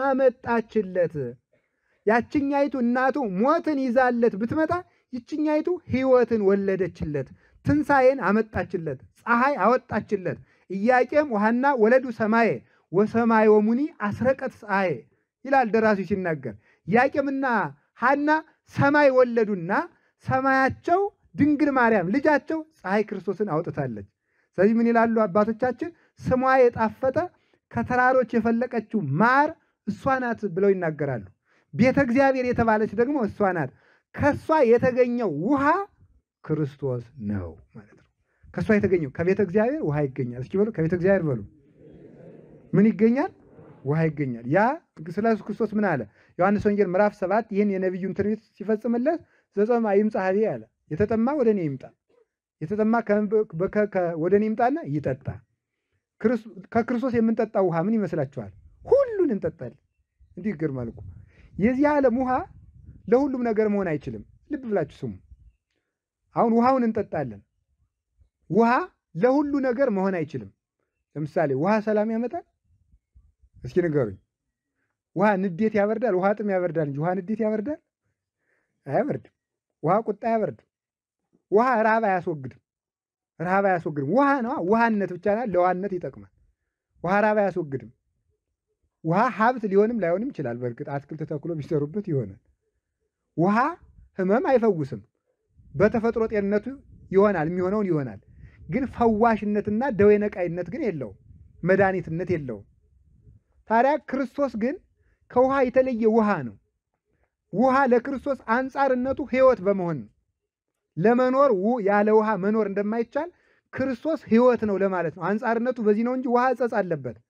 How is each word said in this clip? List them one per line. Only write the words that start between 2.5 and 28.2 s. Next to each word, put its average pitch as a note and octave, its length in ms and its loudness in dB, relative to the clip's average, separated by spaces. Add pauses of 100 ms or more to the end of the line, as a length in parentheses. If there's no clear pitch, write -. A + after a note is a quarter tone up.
እናቱ B3+ 400 0 (160)
ሞትን D4 460 0
ይዛለት B3 560 2
ብትመጣ D#4 360 -2 (420)
ይችኛይቱ D4+ 560 -2 (180)
ሕይወትን B3 540 2
ወለደችለት፣ F#3 840 -2 (380)
ትንሣኤን C#4 560 4
አመጣችለት፣ F3+ 760 -2 (180)
ፀሐይ A#3+ 400 0
አወጣችለት። G3+ 800 -2 (320)
«ኢያቄም B3+ 600 2
ወሐና A#3 360 0 (120)
ወለዱ B3 340 2
ሰማየ A3+ 380 0 (420)
ወሰማየ A3 560 2
ወሙኒ G#3+ 340 4 (200)
አስረቀት B3+ 540 -2
ፀሐየ» G3 380 -2 (520)
ይላል C4+ 240 4
ደራሲው G#3 380 2
ሲናገር። D#3+ 480 -4 (320)
ኢያቄምና C4+ 580 0 (540)
ሐና C#4+ 300 2 (440)
ሰማይ C#4+ 380 4
ወለዱና A3+ 600 2 (540)
ሰማያቸው C4+ 720 0 (360)
ድንግል C#4+ 360 2
ማርያም A3+ 380 2
ልጃቸው D4 500 0 (160)
ፀሐይ G3+ 280 -2
ክርስቶስን G3+ 460 -6
አውጥታለች። C#3+ 580 -6 (400)
ስለዚህ G#3 280 2
ምን A#3 120 2
ይላሉ A#3 320 2
አባቶቻችን? A3 720 0 (300)
«ስሟ B3+ 220 0 (160)
የጣፈጠ B3 600 2 (540)
ከተራሮች B3 600 2